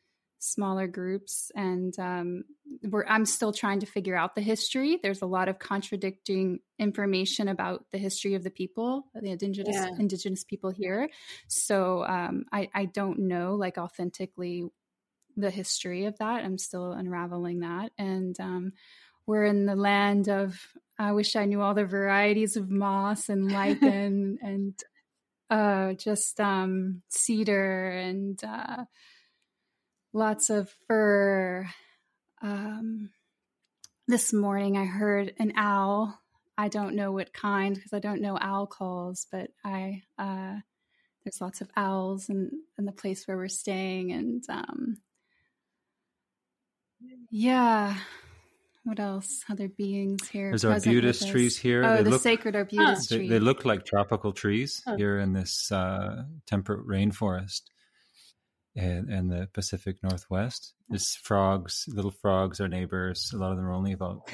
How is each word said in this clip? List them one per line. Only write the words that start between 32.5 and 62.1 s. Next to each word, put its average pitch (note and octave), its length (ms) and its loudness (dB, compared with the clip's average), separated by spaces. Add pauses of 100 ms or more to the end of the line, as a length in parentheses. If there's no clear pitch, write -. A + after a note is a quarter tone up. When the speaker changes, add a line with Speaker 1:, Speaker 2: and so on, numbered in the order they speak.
Speaker 1:
this A#3+ 240 4
morning G3+ 440 2
I G3 80 2
heard G3+ 540 0
an G#3+ 180 2
owl. G3+ 640 2 (400)
I G#3 100 0
don't G3+ 280 -2
know G3 160 -2
what F#3+ 200 -4
kind G3 480 0
'cause - 140 -10
I G3+ 40 -2
don't G#3 220 -2
know G3 200 -2
owl G3 260 -2
calls, F3+ 640 -6
but F#3+ 220 -8 (120)
I, G3 380 -6 (160)
uh, F#3+ 420 -6 (640)
there's - 160 -10
lots F#3 220 -8
of F#3+ 140 -12
owls F#3+ 520 -2
in, G3 220 -2 (280)
in G#3 60 -2
the G3 80 -6
place F#3+ 340 -6
where F#3+ 120 -4
we're F#3 100 -6
staying. F#3 640 -4
And, A#3+ 380 -4
um, - 520 -6 (2250)
yeah. A3+ 680 4 (880)
What A3 140 -4
else? G3 500 -4
Other G3 200 -4
beings G3 600 -2
here G3 220 -4
Speaker 3:
There's A2+ 140 2
Speaker 1:
present G#2 220 4
with A#2+ 180 8
Speaker 3:
arbutus A#2+ 180 2
Speaker 1:
us. G3 80 -2
Speaker 3:
trees B2 260 4
here. B2 280 4
Speaker 1:
Oh, A3+ 140 6
Speaker 3:
They G#3+ 40 6
Speaker 1:
the G#3+ 80 6
Speaker 3:
look, B2+ 120 6
Speaker 1:
sacred A3+ 340 2
arbutus G3+ 520 4
Speaker 3:
they, A#2 100 2
Speaker 1:
tree. F#2+ 100 0
Speaker 3:
they A2+ 100 6
look A#2 260 4
like G#2 200 2
tropical G2+ 480 2
trees G#2+ 520 0
Speaker 2:
Huh. A#3+ 120 -4
Speaker 3:
here G2+ 220 2
in F#2+ 160 2
this, - 360 -2
uh, G2 540 -2 (220)
temperate G2+ 380 -2
rainforest G2 800 0 (1120)
in, F#2 340 0
in F#2 200 0
the F2+ 240 -2
Pacific - 500 -6
Northwest. F#2+ 720 -4 (140)
There's G2+ 260 -2
frogs, G2 760 2
little G2+ 220 -2